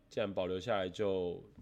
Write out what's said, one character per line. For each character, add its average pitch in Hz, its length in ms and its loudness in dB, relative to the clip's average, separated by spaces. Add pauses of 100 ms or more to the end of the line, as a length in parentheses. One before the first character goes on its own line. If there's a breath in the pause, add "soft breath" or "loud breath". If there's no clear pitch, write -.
(100)
既 127 100 -2
然 101 100 0
保 95 160 0
留 92 140 0
下 107 160 2
来， 92 100 2
就 92 560 0 (200)